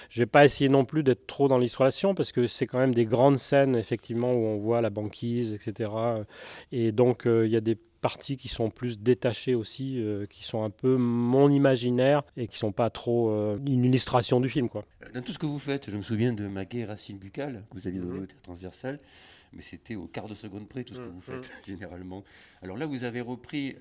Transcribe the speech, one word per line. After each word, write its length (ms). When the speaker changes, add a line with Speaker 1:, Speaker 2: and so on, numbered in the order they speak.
Speaker 1:
j'ai 160
pas 180
essayé 240
non 160
plus 200
d'être 220
trop 220
dans 100
l'illustration 580
parce 180
que 140
c'est 180
quand 140
même 140
des 120
grandes 320
scènes, 400
effectivement, 560
où 120
on 120
voit 240
la 80
banquise, 640
et 60
cetera. 600
Et 180
donc, 360
euh, 180
il 80
y 20
a 60
des 160
parties 360
qui 120
sont 200
plus 300
détachées 560
aussi, 440
euh, 280
qui 160
sont 200
un 60
peu 260
mon 540
imaginaire 720
et 100
qui 100
sont 140
pas 200
trop, 400
euh, 340
une 180
illustration 560
du 100
film, 200
quoi. 160
Speaker 2:
Dans 80
tout 120
ce 60
que 80
vous 120
faites, 300
je 80
me 60
souviens 280
de 160
Ma 180
gaie 200
racine 320
buccale 520
que 100
vous 80
aviez 120
donnée 140
Speaker 1:
Mhm. 100
Speaker 2:
au 40
Théâtre 160
Transversal, 560
mais 100
c'était 320
au 100
quart 220
de 80
seconde 320
près 160
tout 100
ce 60
que 60
Speaker 1:
Mhm. 80
Speaker 2:
vous 80
faites, 360
<laughs> 100
généralement. 560
Alors 160
là, 80
vous 180
avez 180
repris 600